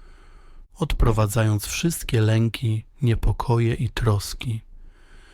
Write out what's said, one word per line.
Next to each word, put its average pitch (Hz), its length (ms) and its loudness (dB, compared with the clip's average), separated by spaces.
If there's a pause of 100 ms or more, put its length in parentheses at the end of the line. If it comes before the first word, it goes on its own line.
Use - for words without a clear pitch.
(760)
odprowadzając 107 920 2
wszystkie - 540 -2
lęki, 110 640 0 (180)
niepokoje 117 720 2
i - 140 -2
troski. 110 720 -2 (720)